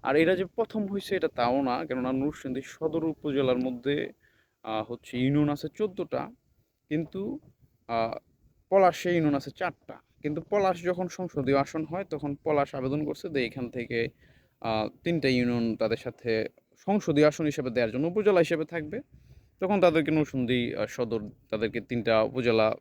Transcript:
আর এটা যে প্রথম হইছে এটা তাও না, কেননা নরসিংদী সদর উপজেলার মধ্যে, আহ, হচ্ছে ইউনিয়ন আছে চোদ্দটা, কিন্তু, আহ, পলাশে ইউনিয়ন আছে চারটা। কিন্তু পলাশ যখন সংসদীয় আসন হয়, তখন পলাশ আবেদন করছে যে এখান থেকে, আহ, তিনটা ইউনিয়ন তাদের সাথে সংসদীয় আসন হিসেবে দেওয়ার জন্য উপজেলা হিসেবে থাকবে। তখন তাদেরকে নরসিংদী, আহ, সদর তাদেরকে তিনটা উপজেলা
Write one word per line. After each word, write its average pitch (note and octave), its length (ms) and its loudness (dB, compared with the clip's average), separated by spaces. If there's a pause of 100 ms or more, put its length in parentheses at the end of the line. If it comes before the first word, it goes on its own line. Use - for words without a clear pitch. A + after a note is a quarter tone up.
আর C3 120 2
এটা E3 200 6
যে F#3 100 -2
প্রথম G#3+ 420 -4
হইছে G3 280 -4
এটা E3 120 0
তাও B2+ 340 0
না, C3+ 240 -2
কেননা B2+ 260 -4
নরসিংদী C3+ 540 -4
সদর D#3+ 380 -4
উপজেলার C#3 540 0
মধ্যে, B2+ 540 -2 (520)
আহ, A2 280 -6
হচ্ছে - 260 -10
ইউনিয়ন C#3+ 320 4
আছে D3 260 -4
চোদ্দটা, F3+ 560 -4 (580)
কিন্তু, F#3+ 500 -4 (480)
আহ, A2+ 300 -2 (520)
পলাশে F3+ 440 4
ইউনিয়ন D3+ 220 2
আছে C3+ 160 -6
চারটা। - 480 -8 (220)
কিন্তু D3+ 200 -4
পলাশ F#3+ 420 0
যখন F3+ 240 -2
সংসদীয় C#3 500 0
আসন D#3 280 -2
হয়, F3 180 -6
তখন C#3+ 400 -6
পলাশ C#3+ 320 0
আবেদন C#3 300 -2
করছে D3+ 240 -8
যে C3+ 160 0
এখান A#2+ 240 -6
থেকে, A#2 380 -4 (540)
আহ, A2 280 -2 (140)
তিনটা D#3 260 2
ইউনিয়ন A#2+ 460 2
তাদের A2 220 0
সাথে A2+ 500 -4 (300)
সংসদীয় D#3 500 2
আসন D3+ 180 0
হিসেবে C#3+ 240 -2
দেওয়ার A2+ 220 0
জন্য C#3 160 -2
উপজেলা F#3 320 4
হিসেবে D#3+ 260 2
থাকবে। E3 360 -8 (580)
তখন F#3+ 220 2
তাদেরকে D#3+ 300 6
নরসিংদী, B2 640 0
আহ, G#2+ 120 -2
সদর A2 440 -4 (200)
তাদেরকে A2 320 -2
তিনটা A2 400 2
উপজেলা A2+ 600 2